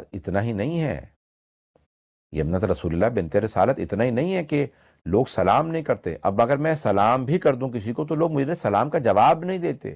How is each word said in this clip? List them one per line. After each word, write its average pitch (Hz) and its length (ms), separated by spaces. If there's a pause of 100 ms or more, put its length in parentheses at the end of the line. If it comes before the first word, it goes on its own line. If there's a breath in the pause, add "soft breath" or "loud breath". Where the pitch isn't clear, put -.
(140)
اتنا 98 280
ہی 117 100
نہیں 131 300
ہے، 120 240 (1300)
یہ 78 120
ابنت 90 200
رسول 90 300
اللہ 104 280
بنت 82 140
رسالت، 104 440
اتنا 98 240
ہی 127 80
نہیں 156 240
ہے 180 80
کہ 143 240 (380 soft breath)
لوگ 101 200
سلام 107 420
نہیں 165 140
کرتے۔ 113 400
اب 98 200
اگر 127 160
میں 156 180
سلام 117 500
بھی 156 140
کر 147 160
دوں 127 140
کسی 117 240
کو 151 120
تو 156 100
لوگ 160 180
میرے 143 220
سلام 107 340
کا 160 80
جواب 131 460
نہیں 185 140
دیتے۔ 170 380